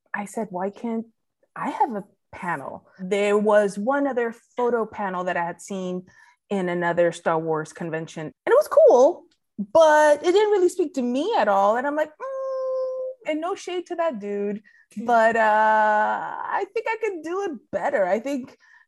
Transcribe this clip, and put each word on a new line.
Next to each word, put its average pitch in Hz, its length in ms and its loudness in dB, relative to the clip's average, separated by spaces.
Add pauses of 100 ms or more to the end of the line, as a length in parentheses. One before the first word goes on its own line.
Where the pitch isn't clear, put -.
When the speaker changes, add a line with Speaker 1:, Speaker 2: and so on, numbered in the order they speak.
(120)
Speaker 1:
I 208 120 -8
said, 214 260 -8
"Why 185 200 -6
can't 226 360 -8 (480)
I - 160 -8
have 302 240 -2
a 196 100 -8 (280)
panel?" - 560 -10 (100)
There 202 400 0
was 208 400 2
one 277 300 -2
other 240 240 -2 (240)
photo 240 300 0
panel 185 380 -6
that 180 120 -4
I 170 80 -2
had 170 180 -10
seen 185 440 -8 (440)
in 190 180 -2
another 175 440 0
Star 165 260 -2
Wars 160 340 -4
convention, 160 540 -10
and - 260 -4
it 480 40 6
was 605 120 4
cool, 339 580 6 (320)
but 302 680 4
it 359 80 2
didn't 415 180 4
really 359 180 2
speak 339 260 -4
to 269 80 -4
me 269 340 -2
at 226 100 2
all. 202 300 4
And 254 100 -2
I'm 294 80 -2
like, 302 160 -2
"Mm," - 1200 -6
and 311 100 -4
no 359 140 -4
shade 359 320 -8
to 339 100 -8
that 330 220 -2
dude, 202 440 -6 (320)
Speaker 2:
Mm-hmm. 208 100 -10
Speaker 1:
but, 226 320 4
uh, 226 40 2
I 214 1300 2
think 440 160 -6
I 453 80 -4
could 415 260 -6
do 359 200 -6
it 320 300 -10
better. 208 320 -2
I 190 160 0
think, 269 360 -8 (320)